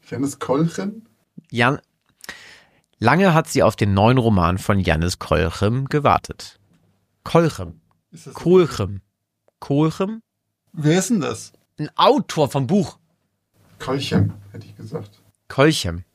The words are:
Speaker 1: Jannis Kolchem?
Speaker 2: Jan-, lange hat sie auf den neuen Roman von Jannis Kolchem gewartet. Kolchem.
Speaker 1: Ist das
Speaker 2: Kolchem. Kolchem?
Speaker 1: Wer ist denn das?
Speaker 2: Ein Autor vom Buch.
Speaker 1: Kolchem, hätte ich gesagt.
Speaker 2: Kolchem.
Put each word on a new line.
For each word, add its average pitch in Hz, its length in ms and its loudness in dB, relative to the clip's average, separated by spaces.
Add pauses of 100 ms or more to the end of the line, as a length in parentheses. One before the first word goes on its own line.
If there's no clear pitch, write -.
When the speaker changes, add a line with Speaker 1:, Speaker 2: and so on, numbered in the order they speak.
Speaker 1:
Jannis 139 300 -8
Kolchem? 190 680 -4 (440)
Speaker 2:
Jan-, 123 300 0 (1160)
lange 160 360 4
hat 160 140 2
sie 127 140 2
auf 107 140 4
den 101 180 0
neuen 113 240 4
Roman 95 400 2
von 101 220 0
Jannis 85 380 0
Kolchem 101 680 -2
gewartet. - 720 -2 (680)
Kolchem. 139 560 -2 (300)
Speaker 1:
Ist - 160 -20
das 139 80 -20
Speaker 2:
Kolchem. 143 680 2 (600)
Kolchem? 160 640 -2 (500)
Speaker 1:
Wer 156 260 0
ist - 120 -2
denn 220 100 0
das? 120 320 -8 (260)
Speaker 2:
Ein 151 180 -10
Autor 175 540 2
vom 135 160 -2
Buch. 165 320 -2 (800)
Speaker 1:
Kolchem, 139 560 -2 (180)
hätte - 140 -18
ich - 100 -20
gesagt. - 340 -14 (380)
Speaker 2:
Kolchem. 117 560 0 (100)